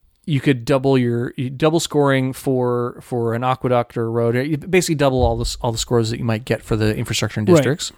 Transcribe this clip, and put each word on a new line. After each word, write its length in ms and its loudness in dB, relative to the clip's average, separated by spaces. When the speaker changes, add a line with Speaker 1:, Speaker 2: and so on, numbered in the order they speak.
Speaker 1:
you 160 0
could 240 0
double 340 2
your, 380 -2
you 140 -4
double 280 2
scoring 540 0
for, 680 -2
for 340 -4
an 100 -4
aqueduct 520 0
or 100 -2
a 40 -4
road. 240 2
You 220 -2
basically 400 0
double 260 2
all 140 2
the 60 -4
s-, 180 -4
all 100 -2
the 80 -4
scores 320 0
that 80 -6
you 60 -6
might 200 -2
get 200 -2
for 100 -2
the 220 0
infrastructure 420 -4
and 100 0
Speaker 2:
Right. 100 6
Speaker 1:
districts. 400 -2